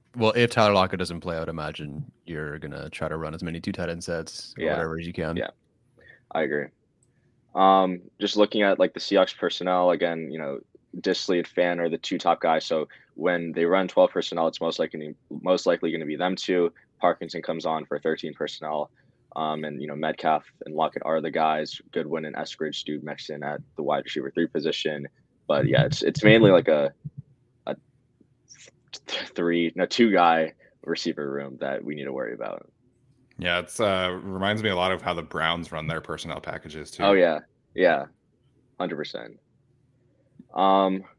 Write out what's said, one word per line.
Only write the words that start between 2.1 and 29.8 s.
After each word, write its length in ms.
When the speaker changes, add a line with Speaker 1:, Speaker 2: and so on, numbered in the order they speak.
Speaker 1:
you're 320
gonna 320
try 160
to 100
run 160
as 80
many 180
two 120
tight 180
end 140
sets 560
or 40
Speaker 2:
Yeah. 100
Speaker 1:
whatever 260
as 80
you 60
can. 240
Speaker 2:
Yeah, 120
I 100
agree. 240
Um, 460
just 180
looking 240
at, 160
like, 160
the 60
Seahawks 360
personnel 540
again, 400
you 80
know, 220
Dissly 420
and 80
Fant 320
are 100
the 80
two 220
top 200
guys. 240
So 240
when 380
they 120
run 220
twelve 240
personnel, 360
it's 140
most 160
likely, 380
most 340
likely 260
gonna 140
be 100
them 200
two. 360
Parkinson 400
comes 240
on 200
for 120
thirteen 380
personnel. 560
Um, 280
and, 160
you 80
know, 80
Metcalf 480
and 80
Lockett 320
are 160
the 80
guys. 500
Goodwin 340
and 100
Eskridge 480
do 200
mix 260
in 140
at 180
the 80
wide 200
receiver 280
three 160
position. 600
But 200
yeah, 160
it's, 180
it's 220
mainly 260
like 180
a, 240
a 80
th-, 300
three, 400
no, 100